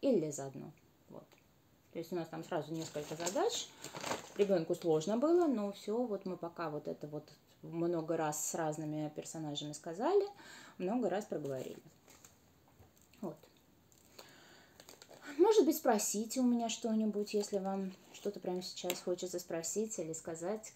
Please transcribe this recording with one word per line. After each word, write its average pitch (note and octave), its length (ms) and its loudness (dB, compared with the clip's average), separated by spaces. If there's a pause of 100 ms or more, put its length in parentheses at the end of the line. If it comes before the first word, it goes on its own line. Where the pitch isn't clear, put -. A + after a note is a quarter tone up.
Или F3+ 300 4
заодно. C#3 420 -8 (360)
Вот. - 180 -16 (680)
То - 60 -6
есть E3 140 -6
у F#3 40 -2
нас E3 120 -4
там D#3+ 160 -8
сразу D#3 280 -2
несколько D#3 420 -6
задач. G3 540 0 (680)
Ребёнку F#3+ 380 4
сложно E3+ 420 2
было, E4+ 300 6
но G#3 260 2
всё, G#3+ 320 -2
вот G3 220 -4
мы F#3 100 -2
пока E3 320 -6
вот D3 200 -4
это D#3+ 180 -6
вот D3 220 -8 (340)
много E3 540 0
раз D#3 280 0
с - 100 -2
разными D3+ 600 -2
персонажами D3 580 -6
сказали, C4+ 540 2 (500)
много G#3 320 0
раз G3 160 0
проговорили. C#3 540 -4 (1400)
Вот. E3+ 160 -6 (2000)
Может G#4 260 10
быть, D4 120 6
спросите A3 640 2
у B3+ 40 6
меня A#3+ 240 4
что-нибудь, A3 640 0
если G3+ 260 0
вам F#3+ 340 -2 (320)
что-то G3+ 160 -4
прямо F#3 220 -2
сейчас F3+ 400 -4
хочется F3+ 360 -4
спросить F3 600 -4
или D#3+ 160 -4
сказать, E3+ 600 -6